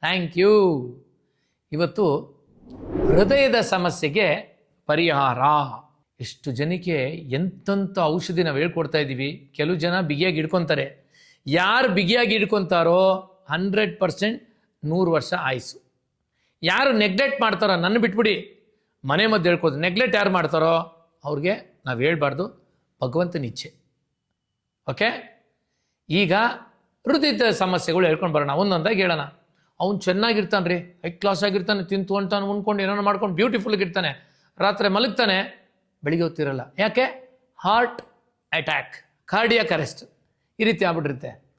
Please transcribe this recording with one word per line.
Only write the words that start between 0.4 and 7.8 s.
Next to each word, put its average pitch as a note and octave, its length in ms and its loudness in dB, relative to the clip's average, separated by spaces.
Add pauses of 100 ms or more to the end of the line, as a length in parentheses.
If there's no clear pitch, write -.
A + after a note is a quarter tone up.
you. G3 380 4 (880)
ಇವತ್ತು D#3+ 480 0 (840)
ಹೃದಯದ A#3 540 6
ಸಮಸ್ಯೆಗೆ F3 1000 0 (280)
ಪರಿಹಾರ. C#3+ 520 2 (800)
ಎಷ್ಟು C3 320 -10
ಜನಕ್ಕೆ D#3 560 -2
ಎಂತೆಂಥ F3+ 880 -4